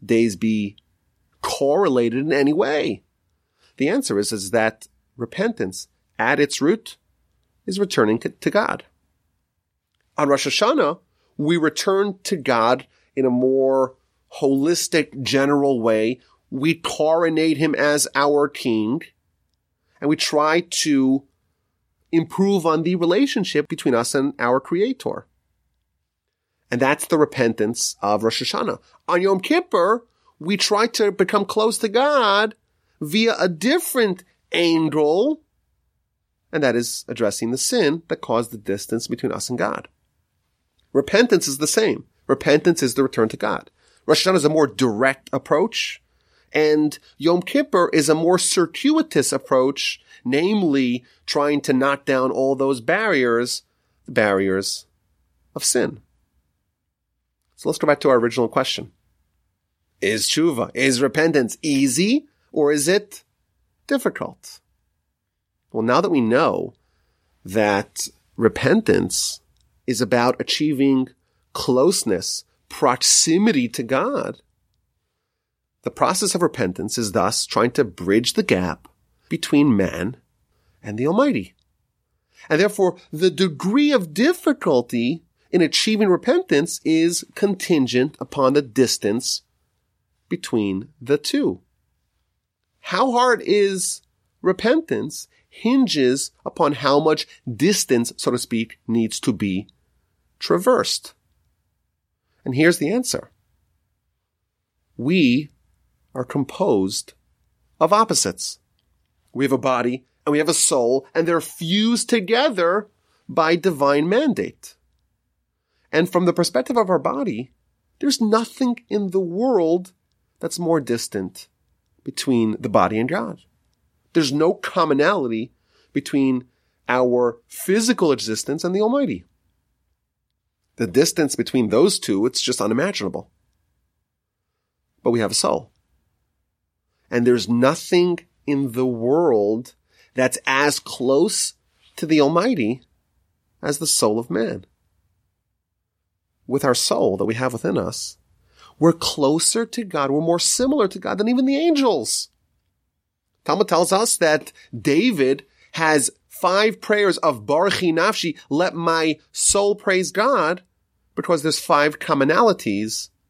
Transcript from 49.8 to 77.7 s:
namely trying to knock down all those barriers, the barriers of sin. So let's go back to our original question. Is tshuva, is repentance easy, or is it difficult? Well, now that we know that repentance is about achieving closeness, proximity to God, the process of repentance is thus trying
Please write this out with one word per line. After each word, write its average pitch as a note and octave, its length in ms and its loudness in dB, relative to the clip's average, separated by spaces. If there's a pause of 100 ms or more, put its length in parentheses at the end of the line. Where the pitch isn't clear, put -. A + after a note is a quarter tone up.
namely C#3 800 0 (220)
trying D3 340 0
to C#3 140 0
knock C#3 320 0
down C3 240 0
all C3+ 260 0
those C3+ 240 -2
barriers, B2+ 840 0 (420)
the - 60 -16
barriers G2 760 0 (680)
of - 80 -10
sin. - 380 -2 (1600)
So - 120 -6
let's D#3 100 -4
go - 80 -2
back C#3+ 140 2
to D3 80 0
our C3 80 4
original A#2 320 0
question. - 440 -4 (1080)
Is G#2 260 -2
tshuva, D3+ 460 0
is B2+ 300 0
repentance D3 580 0
easy, D3+ 640 0 (240)
or D3 220 2
is D3 160 0
it G3+ 360 -2 (640)
difficult? - 720 -6 (1080)
Well, A2+ 120 -2
now B2 180 4
that F#3 100 0
we C#3+ 120 2
know A2+ 500 0 (720)
that G#2 640 0 (280)
repentance - 1040 0 (460)
is A#2 140 -4
about B2 400 0
achieving C3+ 680 0 (440)
closeness, B2+ 920 0 (240)
proximity D#3+ 1000 2
to - 140 -8
God, D3 580 -4 (1400)
the - 80 -8
process F3+ 440 0
of F3 80 -2
repentance G#2+ 540 -2
is G#2+ 160 -4
thus G2+ 320 0
trying A#2+ 280 0